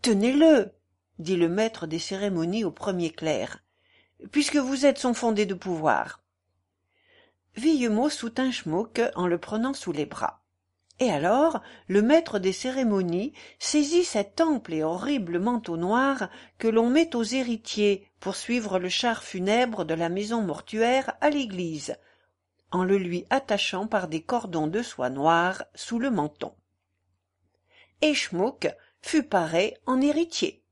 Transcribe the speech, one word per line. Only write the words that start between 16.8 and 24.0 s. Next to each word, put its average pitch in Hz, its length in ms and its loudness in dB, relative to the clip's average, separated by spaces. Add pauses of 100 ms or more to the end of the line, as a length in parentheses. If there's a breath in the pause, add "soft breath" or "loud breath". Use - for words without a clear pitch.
met 330 260 2
aux 233 80 0
héritiers 220 840 -2 (100)
pour 190 160 -6
suivre 214 440 -2
le 180 100 -2
char 226 340 -2
funèbre 208 640 0
de 160 80 -4
la 165 160 -2
maison 214 320 -2
mortuaire 220 800 0
à 294 80 4
l'église, 185 680 -4 (720 soft breath)
en 180 120 0
le 190 140 2
lui 175 320 -2
attachant 214 580 -2
par 190 220 -2